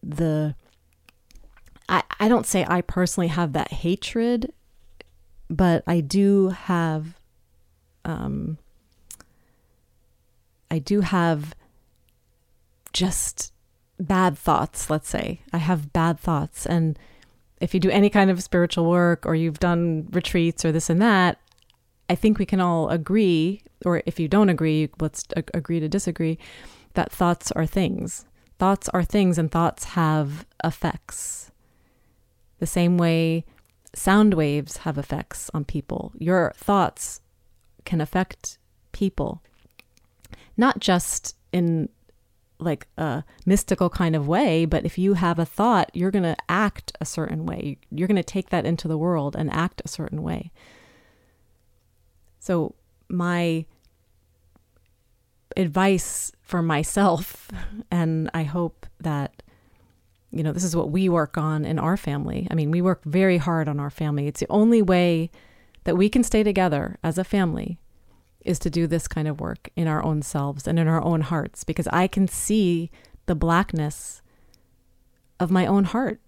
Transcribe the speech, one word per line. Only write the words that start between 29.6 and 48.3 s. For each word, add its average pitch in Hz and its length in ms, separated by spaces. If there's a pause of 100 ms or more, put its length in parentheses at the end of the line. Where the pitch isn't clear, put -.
have 156 640 (180)
effects. - 880 (1080)
The 170 80
same 175 300
way 165 480 (500)
sound 202 380
waves 151 440
have 147 200
effects - 560
on 151 120
people. - 520
Your 175 380
thoughts - 680 (640)
can 165 160
affect - 560 (340)
people, - 500 (1120)
not 247 240
just - 560 (160)
in, 170 380 (680)
like, 147 280 (100)
a 156 260 (220)
mystical 185 440
kind 165 260
of 143 120
way, 170 380
but 156 200
if - 120
you 190 180
have 170 240
a 165 60
thought, 208 480
you're 180 180
gonna 185 260 (100)
act - 540
a 131 40
certain 156 400
way. - 320 (140)
You're 170 160
gonna 190 160
take - 260